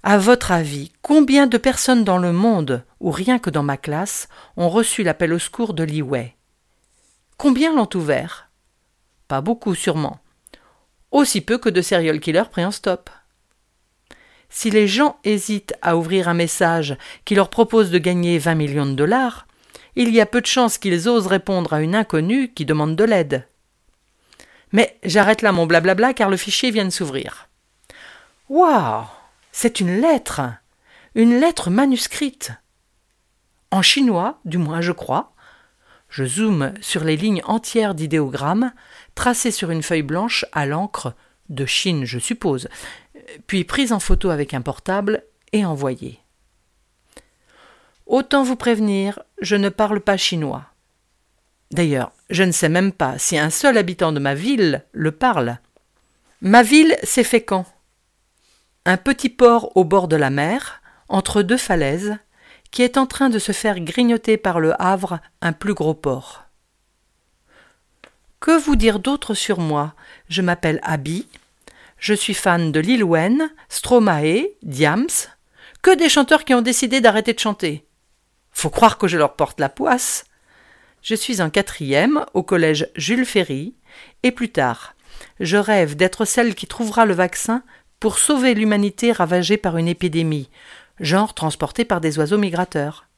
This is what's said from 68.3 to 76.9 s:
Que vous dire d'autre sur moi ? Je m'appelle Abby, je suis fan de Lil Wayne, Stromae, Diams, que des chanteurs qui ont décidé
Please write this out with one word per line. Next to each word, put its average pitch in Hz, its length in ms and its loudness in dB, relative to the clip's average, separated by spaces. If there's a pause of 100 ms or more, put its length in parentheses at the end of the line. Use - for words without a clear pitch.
Que 320 160 2
vous 302 200 2
dire 214 240 2
d'autre 262 340 -6
sur 190 240 -2
moi ? 151 380 -2 (340)
Je 185 140 -2
m'appelle 175 400 0
Abby, 156 440 -6 (680)
je - 160 -2
suis 202 220 -2
fan 170 360 0
de 156 80 0
Lil 214 240 2
Wayne, 196 460 2 (200)
Stromae, 208 800 2 (120)
Diams, 156 460 0 (720)
que 370 140 6
des 320 140 2
chanteurs 302 360 4
qui 269 80 2
ont 240 80 4
décidé 247 400 0